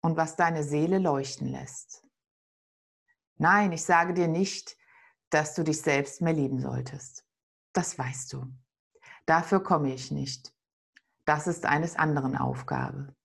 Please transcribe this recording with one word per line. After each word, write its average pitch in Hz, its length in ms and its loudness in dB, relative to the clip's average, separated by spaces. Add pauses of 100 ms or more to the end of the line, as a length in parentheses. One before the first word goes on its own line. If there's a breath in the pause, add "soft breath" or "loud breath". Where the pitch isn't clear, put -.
und 160 140 2
was 160 180 0
deine 165 260 2
Seele 151 360 2
leuchten 139 500 0
lässt. - 560 -12 (1300)
Nein, 185 340 4
ich 160 120 -6
sage 170 280 4
dir 175 160 2
nicht, 175 480 -2 (540 soft breath)
dass 151 240 2
du 165 100 0
dich 151 160 0
selbst 143 400 0
mehr 165 140 2
lieben 135 260 0
solltest. 127 640 -8 (480)
Das - 260 -2
weißt 127 360 -6
du. 131 180 -10 (720 loud breath)
Dafür 170 380 4
komme 147 320 2
ich 131 160 -10
nicht. - 440 -8 (680)
Das 151 220 0
ist 170 180 -4
eines 160 320 0
anderen 143 400 0
Aufgabe. 131 880 -4